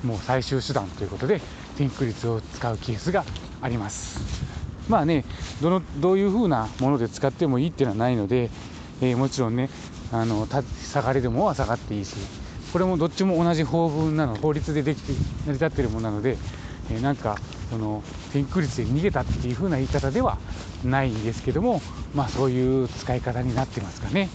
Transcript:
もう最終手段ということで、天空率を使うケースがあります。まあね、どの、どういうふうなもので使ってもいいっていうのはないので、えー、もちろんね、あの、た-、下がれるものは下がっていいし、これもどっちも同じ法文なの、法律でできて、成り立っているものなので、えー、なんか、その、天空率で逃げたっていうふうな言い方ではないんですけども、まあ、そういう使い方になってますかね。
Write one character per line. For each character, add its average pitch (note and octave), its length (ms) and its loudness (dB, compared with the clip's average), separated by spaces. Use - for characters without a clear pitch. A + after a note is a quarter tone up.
も A#2+ 120 0
う G2+ 100 -4
最 B2+ 180 2
終 C3+ 180 0
手 C#3 120 -4
段 G2+ 140 0
と E2+ 160 -6
い G2 40 -4
う - 20 -4
こ G2 80 -8
と B2+ 100 -2
で、 F#3 140 2
天 C#3+ 120 2
空 B2+ 180 -2
率 A2+ 200 -4
を A2+ 140 0
使 - 300 -4
う G#2+ 60 -2
ケ - 160 -4
ー G#2 60 -4
ス E3 120 -2
が F3+ 120 2
あ C3+ 80 -2
り A#2+ 80 0
ま G2+ 120 -2
す。 - 300 -8
ま A3 100 8
あ D3 60 4
ね、 D#3 180 4
ど D#3 80 4
の、 F#3 120 4
ど F3 140 6
う F#3+ 40 6
い G3 80 4
う G3 60 4
ふ A#3 140 4
う - 20 4
な A#2 200 2
も C3 100 4
の C#3+ 80 4
で A#2 100 2
使 G2+ 180 -4
っ C3+ 60 4
て F3 140 0
も C3 140 4
い D3 80 2
い - 20 2
っ - 20 -8
て - 120 2
い - 20 4
う B2 40 2
の - 20 0
は G2+ 80 -2
な A#2+ 100 4
い B2+ 60 4
の G2+ 120 2
で、 A#2+ 220 2
え B2+ 120 4
ー、 A#2 40 2
も C3+ 120 2
ち C3 100 -6
ろ A#2+ 100 2
ん A2+ 60 0
ね、 B2+ 140 0
あ A2+ 140 2
の、 G#2+ 220 0
た-、 C3+ 160 0
下 C#3+ 120 0
が B2+ 100 2
れ C3+ 80 2
る B2 80 0
も A#2 120 0
の G#3 40 4
は F3 100 2
下 C3 120 0
が A#2 80 2
っ - 20 -4
て A2 180 -6
い G#2 60 -2
い F#2+ 40 -4
し、 F2 100 -10
こ E3+ 60 2
れ F#3 60 4
も F#3 120 2
ど D3+ 100 2
っ - 20 2
ち - 140 -2
も F3+ 180 4
同 E3+ 120 6
じ D#3+ 100 2
法 E3 260 4
文 D#3 280 2
な D#3 80 4
の、 A#2 100 0
法 D3+ 180 2
律 D3+ 200 0
で D3 80 2
で C#3 140 2
き - 60 -12
て、 - 120 -2
成 - 20 -2
り D3 60 0
立 C#3 120 2
っ D#3+ 40 4
て D3 120 -2
い - 20 4
る A#2+ 60 2
も A2 120 -2
の A2+ 80 0
な G#2 60 -2
の G#2 60 -2
で、 A#2+ 160 2
え A2 60 -2
ー、 A#2 40 -2
な C#3 120 2
ん - 20 0
か、 G#2+ 220 -2
そ A2+ 80 -4
の、 G#2+ 260 -2
天 C#3+ 120 2
空 F3 160 0
率 C#3 160 -2
で A#2+ 80 0
逃 C3 160 2
げ F3+ 100 4
た C3 100 2
っ B2 40 0
て - 220 0
い B2 40 0
う A#2+ 40 0
ふ D3 100 -2
う G3 40 2
な D#3 80 2
言 C3 80 2
い - 20 -4
方 C3+ 220 2
で G#3 120 2
は B3+ 160 2
な C3 200 4
い C3 80 2
ん G#2+ 120 -2
で A2+ 80 0
す - 120 -6
け C3 80 0
ど D3 100 2
も、 A3+ 200 2
ま C#3 100 2
あ、 G#2+ 40 -4
そ C3 160 2
う C3 40 4
い B2+ 340 4
う A#2+ 40 0
使 - 280 -2
い A#2+ 60 -2
方 B2 200 -2
に B2 120 0
な B2+ 120 2
っ - 20 -10
て - 140 -4
ま F#2 100 -6
す - 100 -10
か G#2 80 -4
ね。 F3+ 260 0